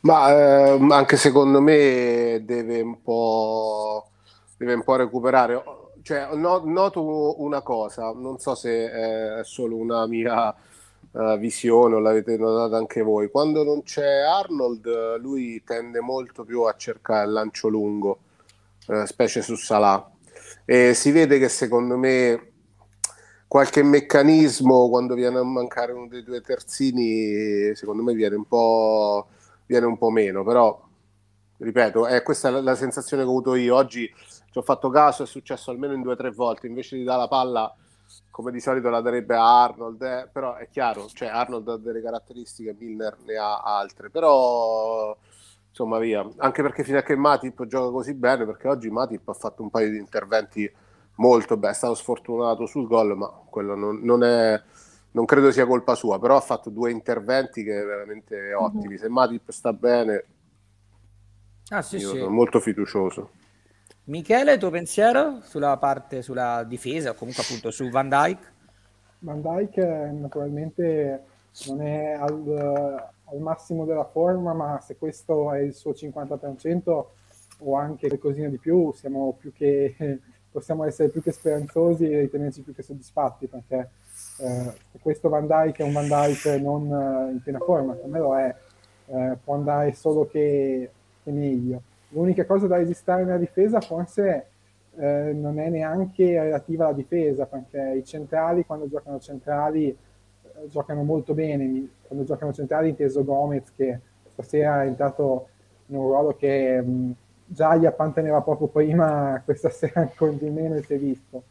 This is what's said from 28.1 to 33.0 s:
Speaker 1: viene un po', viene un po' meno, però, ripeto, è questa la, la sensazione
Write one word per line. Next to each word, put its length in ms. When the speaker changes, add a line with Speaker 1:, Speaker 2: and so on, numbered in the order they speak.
Speaker 1:
viene 220
un 100
po', 840
viene 200
un 120
po' 140
meno, 320
però, 360
ripeto, 500
è 160
questa 280
la, 100
la 140
sensazione 480